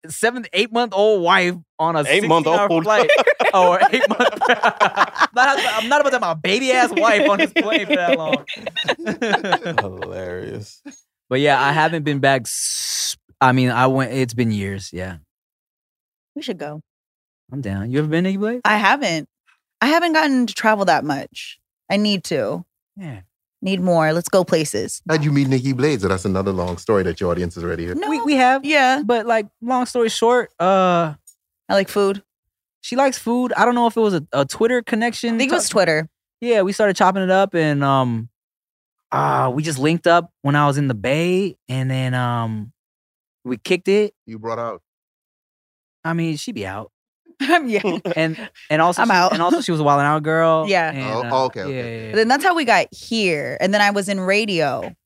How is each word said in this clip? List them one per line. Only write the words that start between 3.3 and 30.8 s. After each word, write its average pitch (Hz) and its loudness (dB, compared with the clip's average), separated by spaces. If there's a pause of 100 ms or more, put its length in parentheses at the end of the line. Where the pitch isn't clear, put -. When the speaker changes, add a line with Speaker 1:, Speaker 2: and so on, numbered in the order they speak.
Speaker 1:
Or 180 4 (120)
eight-month. 214 0
<laughs> - 0
I'm 208 0
not, 269 2
I'm 220 -2
not 285 2
about 277 0
to 262 -2
have 240 0
my 170 -2
baby-ass 240 0
wife 330 2
on 302 2
this 320 0
plane 320 0
for 190 0
that 175 0
long. 160 -4 (540)
<laughs> 254 -4
Speaker 2:
Hilarious. 92 -10 (480)
Speaker 1:
But 131 0
yeah, 143 4
I 139 2
haven't 160 0
been 143 -2
back. 135 2
S-, - -6 (240)
I 131 6
mean, 127 2
I 123 2
went, 131 0
it's 127 -2
been 117 0
years. 98 -6
Yeah. 92 -10 (1200)
Speaker 3:
We 302 -12
should 202 -8
go. 151 -10 (680)
Speaker 1:
I'm 139 -8
down. 101 -6
You 135 0
ever 151 -2
been, 165 0
Nikki 190 -2
Blake? 220 -4
Speaker 3:
I 214 2
haven't. 208 0 (520)
I 226 2
haven't 330 2
gotten 285 2
to - -8
travel 214 2
that 151 2
much. - -8 (320)
I 196 0
need 208 0
to. 147 -4 (320)
Speaker 1:
Yeah. 151 -14 (400)
Speaker 3:
Need 190 -2
more. 165 2
Let's 170 -2
go 185 4
places. - -2
Speaker 4:
How'd 156 2
you 151 2
meet 139 2
Nikki 131 0
Blades? 131 0
That's 95 0
another 95 0
long 90 -4
story 104 0
that 87 -4
your 92 0
audience 87 -4
is 85 -10
already 85 -4
here. 87 -6
Speaker 3:
No. 349 -4
Speaker 1:
We, 294 -2
we 294 0
have. 262 2
Speaker 3:
Yeah. 277 2
Speaker 1:
But, 226 0
like, 226 0 (120)
long 247 -2
story 233 0
short, 240 0 (100)
uh, 175 2 (540)